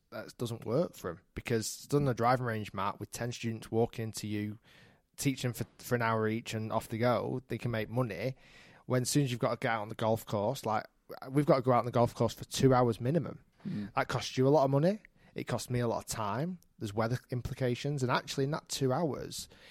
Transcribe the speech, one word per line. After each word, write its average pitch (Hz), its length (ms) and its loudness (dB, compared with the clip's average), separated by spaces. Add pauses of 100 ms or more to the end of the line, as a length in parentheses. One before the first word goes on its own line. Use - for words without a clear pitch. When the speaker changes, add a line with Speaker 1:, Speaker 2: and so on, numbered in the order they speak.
(100)
Speaker 1:
that - 280 -14
doesn't 117 280 -6
work 127 300 -2
for 95 140 -8
him, 82 80 -10 (180)
because - 500 -4
done 143 200 0
the 123 80 2
driving 123 320 2
range 110 280 -4
mat 98 240 -2
with - 140 -10
ten 120 180 -6
students 113 400 -6
walking 113 340 0
into 110 220 -8
you, 104 320 -4 (600)
teach 135 240 -2
them 123 100 -2
for, - 140 -6 (120)
for - 160 -4
an 120 80 2
hour 113 240 2
each, 113 280 -2
and 110 180 -4
off 110 160 -2
they 113 100 -4
go, 120 500 2
they 113 100 -4
can 120 120 -4
make 110 200 -4
money. 117 440 -2 (520)
When 123 160 2
as 117 80 -2
soon 147 140 4
as 127 60 0
you've 120 100 -4
got 135 100 2 (100)
to - 60 -4
get 120 60 0
out 110 100 0
on 107 80 -8
the 113 40 -10
golf 110 300 2
course, 113 400 -2
like, 107 200 0 (460)
we've 139 160 2
got 151 100 8
to 131 60 2
go 127 100 4
out 120 80 6
on 110 40 2
the 123 80 -6
golf 120 220 4
course 113 200 2
for - 120 -14
two 131 280 6
hours 123 260 4
minimum. 135 380 -2 (300)
Speaker 2:
Mm. 104 260 -4
Speaker 1:
That 135 140 0
costs - 300 -2
you 131 100 6
a - 20 6
lot 143 140 8
of 139 60 4
money. 165 280 4 (360)
It - 120 -4
costs - 240 -4
me 123 100 0
a 120 60 2
lot 110 120 0
of - 80 -10
time. 120 520 -4 (220)
There's 104 140 -6
weather 113 240 2 (120)
implications, 127 720 -2
and 120 80 2
actually 139 340 -2
in 139 80 0
that - 160 -6
two 131 240 0
hours, - 560 -4 (220)